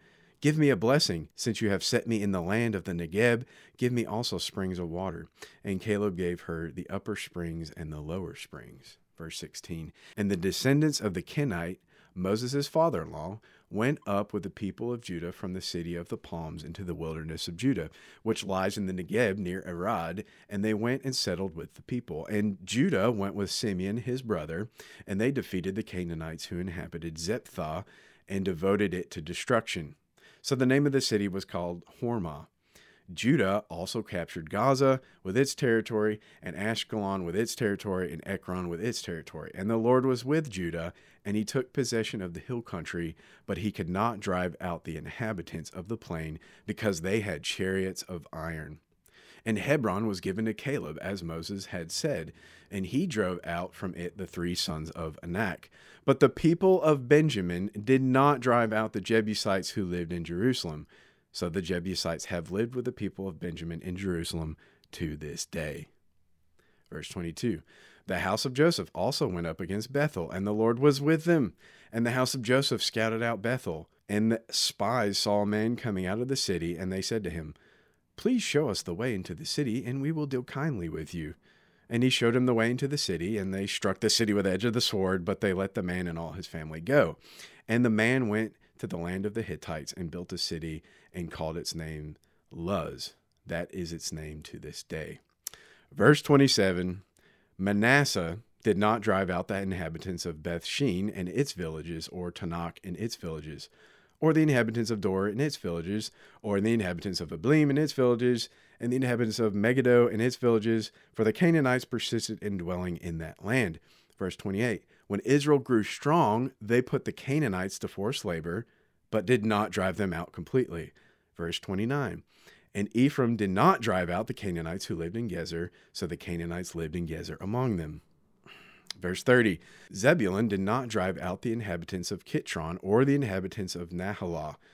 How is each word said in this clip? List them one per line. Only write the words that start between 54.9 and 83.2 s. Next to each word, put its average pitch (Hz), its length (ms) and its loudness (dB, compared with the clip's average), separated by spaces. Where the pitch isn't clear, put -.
of 80 320 -8
Anak. 87 460 -4
But 135 160 4
the 151 80 8
people 175 540 4
of 143 260 4
Benjamin 104 640 4
did 131 200 6
not 131 400 6
drive 117 320 4
out 110 180 0
the 107 80 -4
Jebusites 104 720 0
who 101 140 -2
lived 87 260 -4
in 85 140 -4
Jerusalem. 85 640 -2
So 90 160 -2
the 92 120 -2
Jebusites 87 640 -4
have 85 240 -6
lived 113 240 -2
with 123 120 -4
the 120 60 -4
people 95 360 -6
of 87 120 -10
Benjamin 85 420 -8
in 90 140 -6
Jerusalem 82 640 -4
to 76 220 -6
this 76 300 -10
day. 78 420 -8
Verse - 200 -10
twenty-two, 87 520 -4
"The 90 120 -2
house 92 240 0
of 131 100 -2
Joseph 143 420 2
also 120 320 0
went 85 180 -2
up 80 160 -4
against 104 320 -6
Bethel, 143 380 -2
and 95 160 -2
the 104 60 0
Lord 113 260 4
was 139 200 6
with 156 260 2
them. 156 280 4
And 117 140 2
the 117 60 2
house 127 220 2
of 135 80 -4
Joseph 127 400 2
scouted 113 400 0
out 117 200 -2
Bethel. 104 460 -2
And 107 220 4
the 113 180 2
spies 107 680 0
saw 104 240 4
a 104 40 2
man 107 300 2
coming 98 300 -2
out 101 160 -2
of 127 60 -4
the 135 80 0
city, 85 400 -2
and 92 160 -4
they 95 120 -2
said 110 220 -2
to 85 40 -4
him, 80 240 -8
'Please 240 260 0
show 143 280 2
us 95 120 -2
the 85 140 -6
way 117 180 -2
into 92 220 -6
the 151 100 -12
city, 127 400 -2
and 131 160 -4
we 147 100 -2
will 151 140 -2
deal 131 180 -2
kindly 131 460 -4
with 78 240 -8
you.' 78 220 -6
And 117 140 0
he 127 80 6
showed 120 260 4
him 127 120 4
the 123 80 6
way 113 160 4
into 127 160 -2
the 143 100 -2
city, 95 400 -2